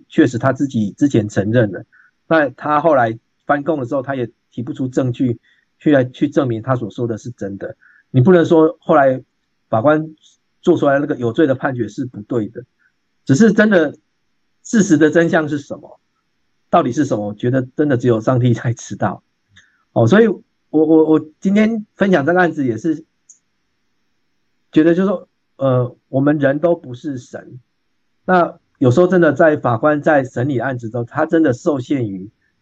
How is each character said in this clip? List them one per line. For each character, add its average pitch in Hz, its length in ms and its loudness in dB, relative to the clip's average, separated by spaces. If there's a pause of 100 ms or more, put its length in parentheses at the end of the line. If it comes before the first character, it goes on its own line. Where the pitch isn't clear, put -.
确 156 180 2
实 120 120 -6
他 131 140 0
自 135 140 -4
己 107 260 -4
之 143 160 0
前 107 200 0
承 107 240 -4
认 113 180 2
了， - 140 -12 (420)
那 156 220 2
他 147 320 -4
后 156 140 2
来 117 240 0 (260)
翻 143 180 -2
供 156 160 -2
的 127 80 -6
时 143 80 -6
候， 139 60 -2
他 139 140 -6
也 120 160 -6 (200)
提 123 120 -10
不 147 100 -8
出 131 160 -6
证 127 240 -2
据 120 260 -2 (400)
去 151 140 0
来， 131 120 4
去 127 260 -4
证 143 180 -2
明 110 140 -6
他 131 120 -4
所 117 160 -6
说 120 160 -6
的 113 120 -8
是 120 140 -14
真 98 260 -12
的。 - 180 -12 (340)
你 127 120 2
不 185 100 4
能 165 140 6
说 160 340 2
后 170 140 0
来 131 280 2 (460)
法 110 140 -2
官 156 320 0 (480)
做 165 160 2
出 147 80 0
来 139 120 2
那 147 80 -4
个 143 100 -6
有 117 180 -4
罪 160 120 2
的 131 80 0
判 135 200 -4
决 120 120 -4
是 135 200 -10
不 107 160 -16
对 113 260 -6
的， - 160 -16 (640)
只 135 80 2
是 214 180 4
真 214 160 2
的 165 260 0 (680)
事 220 200 0
实 151 140 2
的 151 140 4
真 170 180 2
相 156 180 0
是 143 120 -6
什 101 200 -14
么， - 220 -20 (720)
到 175 120 2
底 131 100 -4
是 147 120 -2
什 127 100 -4
么， 104 140 -4
我 104 60 -10
觉 123 160 -4
得 131 100 0 (160)
真 151 140 0
的 123 80 2
只 127 100 0
有 113 140 2
上 131 180 0
帝 120 140 2
才 120 180 -4
知 - 240 -12
道。 - 260 -6 (720)
哦， 117 140 2
所 196 140 6
以 233 60 6
我， - 180 -6 (260)
我， 156 340 4
我 156 260 0 (100)
今 190 140 -2
天 214 400 0
分 196 160 -2
享 143 160 2
这 175 80 0
个 180 60 4
案 170 120 2
子 147 140 -4
也 110 100 -4
是 160 280 -4 (1700)
觉 156 100 4
得 165 120 2
就 185 80 0
是 196 60 -2
说， 185 200 -8 (280)
呃， 123 400 -2 (120)
我 135 120 -4
们 147 180 2
人 139 200 0
都 170 160 0
不 135 200 -10
是 139 220 -12
神， - 440 -18 (640)
那 180 340 0 (200)
有 127 120 2
时 135 100 4
候 180 60 6
真 180 140 2
的 156 120 4
在 156 240 2
法 120 220 -4
官 151 240 0
在 147 220 2
审 120 240 -6
理 135 100 -4
案 127 200 -6
子 117 120 -12
中， 120 160 -6
他 151 180 -4
真 160 180 0
的 139 100 2
受 147 260 -4
限 127 320 -4
于， 95 180 -12 (340)